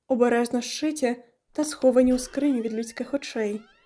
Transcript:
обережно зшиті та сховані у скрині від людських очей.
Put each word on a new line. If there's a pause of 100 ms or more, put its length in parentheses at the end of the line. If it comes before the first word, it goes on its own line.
обережно
зшиті (360)
та
сховані
у
скрині
від
людських
очей. (260)